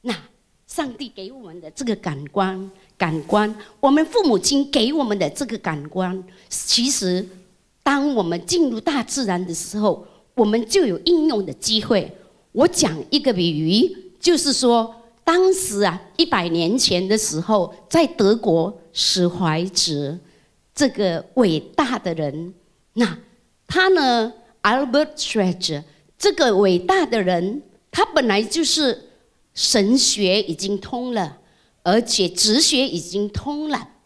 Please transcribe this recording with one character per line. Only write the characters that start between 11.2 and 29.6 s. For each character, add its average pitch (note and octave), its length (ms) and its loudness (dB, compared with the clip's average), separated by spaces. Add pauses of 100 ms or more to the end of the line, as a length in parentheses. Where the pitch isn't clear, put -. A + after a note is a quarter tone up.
用 G#3+ 200 0
的 C3+ 80 -8
机 A3 280 -2
会。 G#3 280 0 (420)
我 C#4+ 140 4
讲 D#4+ 300 0 (140)
一 C#4 100 0
个 A#3+ 120 0
比 F3 200 0
喻， F3 680 0
就 F4 180 2
是 C#4 160 -2
说， A#3 420 2 (300)
当 F#4 280 4
时 G#3+ 300 -2
啊， F3+ 180 0 (160)
一 E4+ 100 2
百 F#3 220 0
年 E3+ 280 0
前 F#3+ 300 0
的 G#3 100 2
时 D#3+ 240 -4
候， G3 340 0 (140)
在 A#3 180 4
德 G3+ 300 2
国 F#3+ 400 0 (160)
史 - 340 0
怀 F3 400 -2
哲 D#3 520 -4 (560)
这 C#4 160 2
个 F#3 340 -2 (100)
伟 F#3 260 2
大 B3 380 -4
的 F3+ 160 -6
人， D#3+ 380 -6 (420)
那 G#3 240 -2 (480)
他 F#4 220 2
呢， B3 440 2 (300)
Albert C#4 540 2
Schweitzer E3+ 680 -2 (340)
这 G4+ 140 2
个 A#3+ 240 2
伟 F#3+ 220 4
大 E4 280 2
的 A#3 160 0
人， F#3 400 -2 (280)
他 - 140 0
本 D4+ 220 0
来 G#3 160 2
就 D4+ 220 -2
是 - 460 -2 (440)
神 A3 420 2